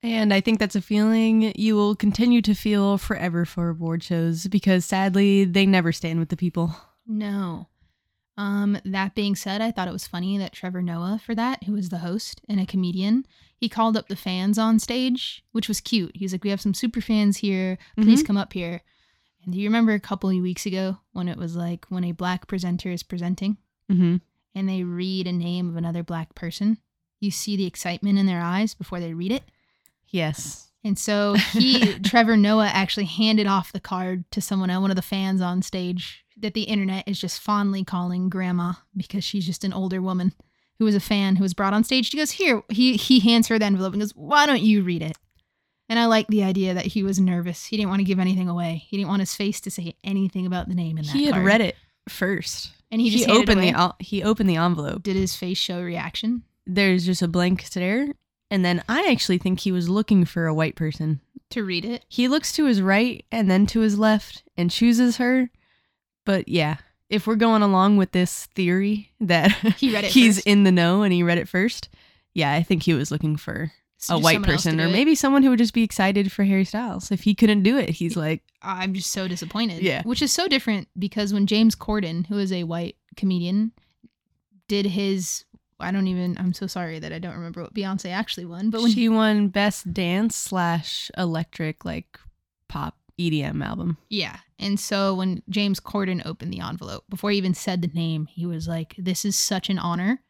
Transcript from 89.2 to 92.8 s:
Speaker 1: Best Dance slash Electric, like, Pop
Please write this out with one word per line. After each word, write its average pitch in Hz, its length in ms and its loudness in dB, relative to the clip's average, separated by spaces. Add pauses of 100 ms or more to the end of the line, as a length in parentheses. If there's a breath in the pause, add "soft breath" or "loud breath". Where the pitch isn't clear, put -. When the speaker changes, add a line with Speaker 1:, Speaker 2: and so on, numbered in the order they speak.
Speaker 1:
Best 202 440 -2
Dance 190 440 0
slash 170 800 -4
Electric, 165 680 -4
like, - 340 -10 (500)
Pop 151 280 -8 (200)